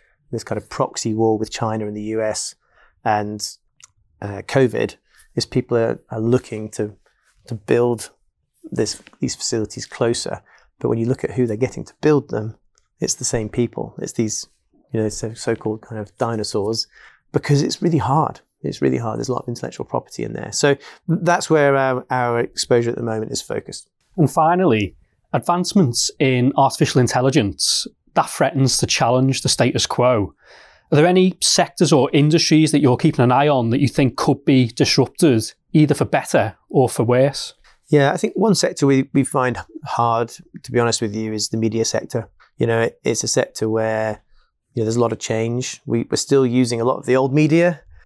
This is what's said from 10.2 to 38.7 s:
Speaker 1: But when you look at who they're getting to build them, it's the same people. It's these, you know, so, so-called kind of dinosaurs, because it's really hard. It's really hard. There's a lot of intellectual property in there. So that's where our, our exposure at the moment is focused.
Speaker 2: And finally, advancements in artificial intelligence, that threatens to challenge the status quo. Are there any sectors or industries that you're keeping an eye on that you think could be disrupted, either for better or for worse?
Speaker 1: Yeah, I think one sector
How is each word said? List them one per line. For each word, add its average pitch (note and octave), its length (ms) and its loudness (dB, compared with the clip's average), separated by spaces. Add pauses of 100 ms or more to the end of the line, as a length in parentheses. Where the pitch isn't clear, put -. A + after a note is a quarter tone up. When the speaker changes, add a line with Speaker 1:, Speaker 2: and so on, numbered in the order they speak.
Speaker 1:
But B2 100 -4
when A#2 120 -2
you A2+ 60 -2
look A#2+ 160 -4
at - 120 -4
who B2 100 0
they're A2+ 220 -2
getting G#2+ 180 -10
to - 160 -20
build D3 280 2
them, G#2+ 260 -6 (440)
it's - 160 -4
the - 200 -8
same A2 140 -4
people. A2+ 540 -4
It's - 100 -10
these, - 340 -4 (440)
you A2+ 80 -2
know, A2 100 0
so, A2 240 -10
so-called A2+ 480 -6
kind A2 200 -12
of - 160 -14
dinosaurs, A2+ 680 -4 (440)
because C#3 340 2
it's - 160 -6
really E3+ 160 0 (140)
hard. D3+ 300 -2 (200)
It's - 200 -6
really C3 240 0
hard. A2+ 120 -6
There's A#2 120 -6
a B2+ 40 -2
lot - 100 -6
of - 40 -10
intellectual - 380 -10
property - 380 -8
in - 100 -8
there. - 180 -10
So C#3+ 240 2 (320)
that's F3 420 0
where C#3+ 260 4
our, C3 340 0
our A#2+ 300 0
exposure A#2+ 520 0
at - 60 -6
the A#2+ 160 -6
moment A2 180 -6
is A#2 100 -8
focused. - 480 -10 (280)
Speaker 2:
And D3+ 120 4
finally, D#3+ 680 2 (380)
advancements F3 840 0
in C3 380 2
artificial C3+ 440 2
intelligence, B2 840 0 (260)
that - 160 0
threatens C3+ 480 0
to - 80 0
challenge C3 560 2
the B2 80 -2
status - 360 0
quo. A#2+ 500 0 (560)
Are D#3+ 60 2
there D#3 100 6
any F#3 340 4
sectors - 520 2
or C3+ 180 4
industries D#3 600 4
that D3 100 4
you're B2+ 160 4
keeping D3+ 260 2
an A#2+ 80 4
eye C#3 160 4
on B2+ 220 2
that B2 100 2
you C#3 80 2
think C3 300 0
could - 260 0
be C3 240 4
disrupted, - 840 2 (200)
either D3+ 220 6
for - 100 0
better - 520 -2 (120)
or C3 200 4
for - 140 -2
worse? B2+ 500 2 (340)
Speaker 1:
Yeah, C#3 260 4
I F3+ 40 -2
think A3 180 -2
one G#3+ 200 2
sector - 320 -2